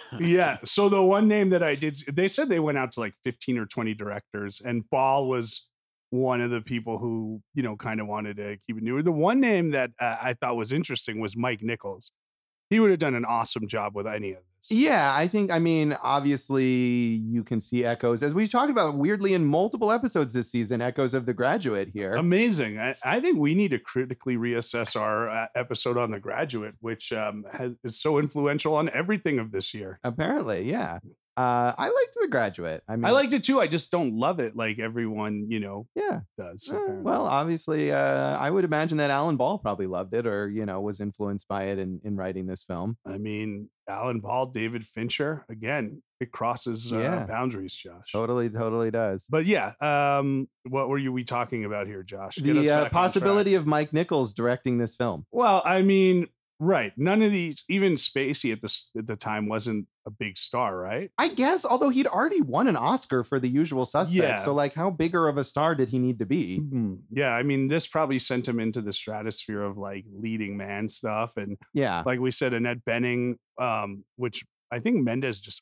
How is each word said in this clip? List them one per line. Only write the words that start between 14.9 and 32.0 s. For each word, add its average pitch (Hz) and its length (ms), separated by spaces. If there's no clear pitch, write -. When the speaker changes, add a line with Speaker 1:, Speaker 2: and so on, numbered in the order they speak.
Speaker 2:
I 160 140
think, 196 240
I 165 80
mean, 156 420
obviously 139 640
you 120 800
can 113 160
see 120 240
echoes, 117 400
as 147 100
we 208 140
talked 269 240
about 160 240
weirdly 190 380
in 170 100
multiple 208 480
episodes 180 400
this 120 180
season, 117 320
echoes 123 320
of 123 120
The 123 60
Graduate 123 600
here. 101 220
Speaker 1:
Amazing. 165 640
I, 127 240
I 185 160
think 320 180
we 147 160
need 202 160
to 120 80
critically 127 580
reassess 117 640
our, 107 300
uh, 113 240
episode 123 420
on 120 140
The 104 80
Graduate, 107 600
which, 113 320
um, 104 400
has, 123 220
is 120 160
so 151 180
influential 147 560
on 156 160
everything 170 480
of 110 140
this 95 200
year. 92 300
Speaker 2:
Apparently, 123 680
yeah. 98 300
Uh, 120 380
I - 120
liked 494 300